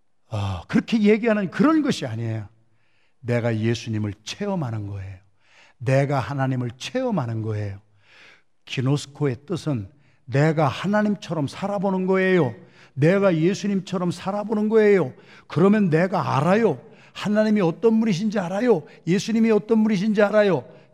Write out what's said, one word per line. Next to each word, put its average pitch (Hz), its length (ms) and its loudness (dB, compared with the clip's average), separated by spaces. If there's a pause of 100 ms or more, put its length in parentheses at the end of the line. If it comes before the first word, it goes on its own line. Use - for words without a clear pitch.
(280)
어, 98 400 -6
그렇게 233 340 0
얘기하는 208 480 2
그런 302 320 2
것이 269 240 -2
아니에요. 110 420 -6 (720)
내가 120 380 0
예수님을 110 560 -2 (100)
체험하는 131 640 -6
거예요. 98 300 -12 (600)
내가 135 420 0
하나님을 131 580 -4
체험하는 151 640 -4
거예요. 104 380 -6 (840)
기노스코의 135 800 -4
뜻은 135 440 -6 (360)
내가 147 420 2
하나님처럼 196 800 -2
살아보는 190 580 -4
거예요. 185 480 2 (400)
내가 185 420 4
예수님처럼 180 760 -2
살아보는 208 580 -4
거예요. 202 440 4 (340)
그러면 196 420 4
내가 156 480 0
알아요. 175 440 2 (320)
하나님이 208 480 0
어떤 220 380 2
분이신지 214 400 0
알아요. 190 440 0 (240)
예수님이 220 440 2
어떤 214 320 2
분이신지 214 380 2
알아요. 202 440 2 (280)